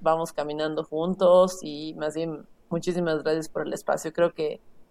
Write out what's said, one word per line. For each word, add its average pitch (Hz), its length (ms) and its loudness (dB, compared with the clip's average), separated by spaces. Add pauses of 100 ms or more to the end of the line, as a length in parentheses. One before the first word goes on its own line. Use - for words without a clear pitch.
vamos 165 320 2
caminando 151 500 -4
juntos 180 760 4
y 151 320 -10
más 151 200 -4
bien, 160 300 -6 (240)
muchísimas 170 540 0
gracias 156 260 0
por 151 180 -4
el 156 60 -6
espacio. 147 400 -2
Creo 170 220 -2
que 151 260 -4 (300)